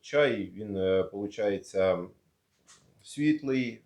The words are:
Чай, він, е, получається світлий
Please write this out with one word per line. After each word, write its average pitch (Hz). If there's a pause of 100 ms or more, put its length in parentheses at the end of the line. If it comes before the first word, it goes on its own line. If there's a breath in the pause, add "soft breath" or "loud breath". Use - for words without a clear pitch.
Чай, 123
він, 98
е, 95
получається 98 (920)
світлий 135